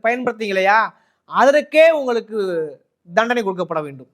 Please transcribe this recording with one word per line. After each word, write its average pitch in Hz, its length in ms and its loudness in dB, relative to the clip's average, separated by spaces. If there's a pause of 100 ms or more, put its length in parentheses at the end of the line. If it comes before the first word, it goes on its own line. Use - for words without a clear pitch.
பயன்படுத்துறீங்க 226 520 -4
இல்லையா, 190 420 2 (280)
அதற்கே 285 680 4
உங்களுக்கு 233 480 -4 (760)
தண்டனை 233 300 0
கொடுக்கப்பட 175 380 -6
வேண்டும். 139 320 -14